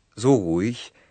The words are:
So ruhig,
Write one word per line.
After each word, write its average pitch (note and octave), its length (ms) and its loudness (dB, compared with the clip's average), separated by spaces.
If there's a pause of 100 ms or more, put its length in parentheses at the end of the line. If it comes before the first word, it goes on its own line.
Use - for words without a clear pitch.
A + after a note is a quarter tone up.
(160)
So B2+ 180 4
ruhig, F#2+ 580 -2 (180)